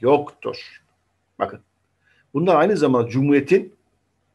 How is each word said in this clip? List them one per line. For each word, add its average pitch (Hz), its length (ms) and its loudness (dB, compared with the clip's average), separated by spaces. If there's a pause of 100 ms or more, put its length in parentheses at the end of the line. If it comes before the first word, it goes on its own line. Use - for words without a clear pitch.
yoktur. 139 560 -2 (840)
Bakın, 98 220 -8 (760)
bunlar 170 220 2
aynı 185 200 2
zamanda 131 320 0
Cumhuriyet'in 143 680 0 (600)